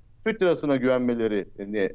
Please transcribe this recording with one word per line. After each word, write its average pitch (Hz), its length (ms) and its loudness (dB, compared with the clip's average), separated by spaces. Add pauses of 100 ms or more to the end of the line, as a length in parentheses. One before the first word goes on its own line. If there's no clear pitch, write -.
(260)
Türk 220 160 -2
lirasına 151 340 2
güvenmelerini 113 1200 0